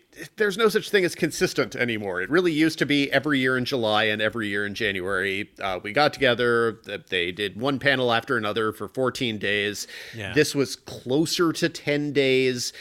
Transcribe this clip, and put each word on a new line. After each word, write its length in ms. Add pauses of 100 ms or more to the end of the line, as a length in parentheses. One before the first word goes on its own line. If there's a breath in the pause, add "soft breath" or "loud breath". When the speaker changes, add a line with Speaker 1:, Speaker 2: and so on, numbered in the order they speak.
(360)
Speaker 1:
there's 220
no 100
such 220
thing 160
as 100
consistent 580
anymore. 480
It 80
really 220
used 280
to 60
be 280
every 260
year 180
in 60
July 420
and 160
every 280
year 160
in 100
January. 720 (120)
Uh, 200
we 120
got 180
together. 600 (120)
Th-, 220
they 240
did 260
one 220
panel 320
after 240
another 380
for 160
fourteen 480
days. 500 (260 loud breath)
Speaker 2:
Yeah. 200
Speaker 1:
This 200
was 220
closer 800
to 160
ten 420
days. 680